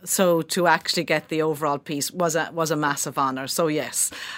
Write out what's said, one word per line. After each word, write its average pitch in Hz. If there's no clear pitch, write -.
so 175
to 175
actually 165
get 156
the 156
overall 147
piece 143
was 170
a, 151
was 160
a 156
massive 147
honour. 131
So 165
yes, 147